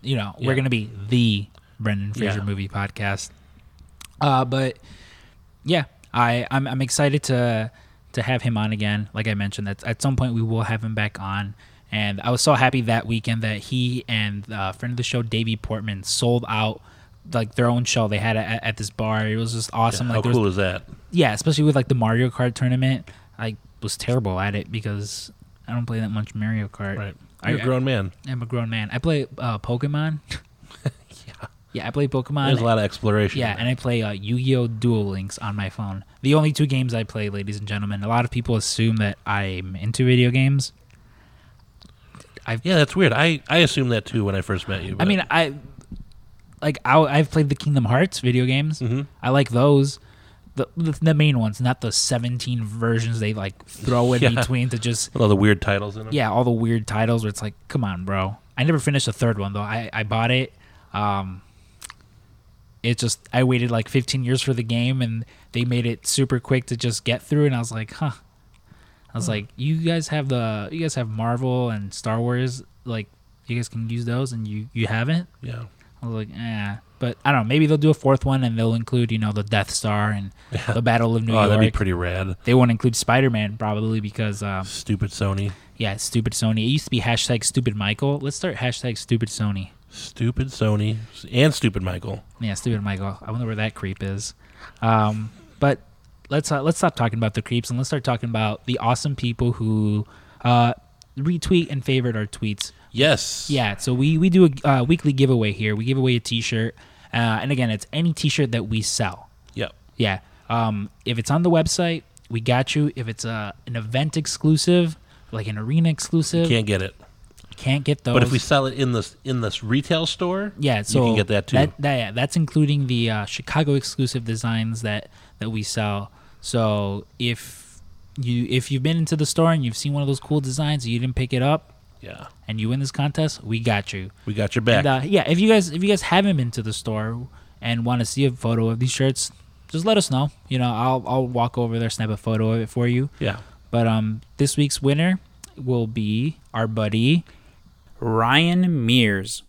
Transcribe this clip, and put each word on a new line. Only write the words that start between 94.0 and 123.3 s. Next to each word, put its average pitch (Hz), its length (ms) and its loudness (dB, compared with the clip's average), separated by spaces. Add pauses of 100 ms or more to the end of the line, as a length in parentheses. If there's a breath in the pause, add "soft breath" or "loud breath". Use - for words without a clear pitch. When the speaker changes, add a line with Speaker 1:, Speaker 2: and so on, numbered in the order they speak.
Speaker 1:
is. 98 320 -6 (480 loud breath)
Um, 110 480 2 (300)
but 139 200 2 (500)
let's, 147 240 -2
uh, 139 100 -2
let's 165 140 2
stop 175 180 0
talking 113 240 0
about 110 140 0
the - 80 -2
creeps - 280 -2
and 120 80 -4
let's 131 120 -2
start 139 160 -4
talking 120 240 -2
about 110 360 -2
the 123 120 -2
awesome 127 400 0
people 120 340 0
who, 107 560 0 (380 loud breath)
uh, 120 280 6 (440)
retweet 170 520 2
and 139 140 -4
favorite 123 320 0
our 107 120 -2
tweets. - 440 -6 (200 soft breath)
Speaker 2:
Yes. - 580 0
Speaker 1:
Yeah, 117 260 0
so - 180 -2
we, 143 240 2
we 180 120 6
do 180 160 8 (180)
a, 147 40 2
uh, 131 160 4
weekly 151 280 2
giveaway 127 400 4
here. 104 240 -2
We 110 100 -4
give 131 120 0
away 127 180 2
a 113 60 2
T-shirt. 113 540 -2 (380 loud breath)
Uh, 113 300 2
and 135 80 -2
again, 127 180 0
it's 110 240 -4
any 165 200 0
T-shirt 143 400 0
that 113 100 0
we 110 180 -2
sell. 95 480 -4 (240)
Speaker 2:
Yep. 113 200 -6 (240)
Speaker 1:
Yeah. 98 240 0 (280 soft breath)
Um, 113 400 -2 (160)
if 120 140 -2
it's 110 100 -6
on 160 140 2
the 175 80 4
website, 165 500 0 (300)
we 117 100 -4
got 127 340 0
you. 147 200 2
If 120 120 -6
it's, 113 180 -8
uh, 107 260 -6 (160)
an 120 80 -8
event 123 420 -2
exclusive, 156 800 2 (340 soft breath)
like 107 140 -6
an 107 140 -6
arena 156 300 2
exclusive, 165 600 0
Speaker 2:
You 117 80 4
can't 110 80 2
get 98 160 2
it. 95 140 -6 (600)
Speaker 1:
can't 135 280 -2
get 147 200 0
those. 120 120 0
Speaker 2:
But 120 80 8
if 123 80 2
we 127 80 2
sell 139 260 2
it 131 80 -2
in 131 200 0
this, 110 300 -2
in 131 180 -2
this 107 220 -4
retail 147 440 0
store, 190 520 -4
Speaker 1:
Yeah, 123 220 2
so 131 200 2
Speaker 2:
you 120 80 4
can 110 80 2
get 101 100 2
that 101 200 0
too. 131 100 0
Speaker 1:
that, 143 220 2
that, 143 180 0
yeah, 110 140 -4
that's 123 240 -2
including 147 520 2
the, 117 240 2
uh, 104 140 -2
Chicago 147 500 2